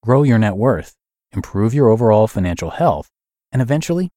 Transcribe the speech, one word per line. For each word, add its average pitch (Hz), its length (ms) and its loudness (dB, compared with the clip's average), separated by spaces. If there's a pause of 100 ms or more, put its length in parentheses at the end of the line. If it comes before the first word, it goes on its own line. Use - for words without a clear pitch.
grow 131 200 2
your 123 140 2
net 104 200 0
worth, 107 360 -2 (380)
improve 107 420 -4
your 139 140 2
overall 110 400 4
financial 87 440 -6
health, 101 360 -2 (420)
and 127 120 -2
eventually 165 560 -2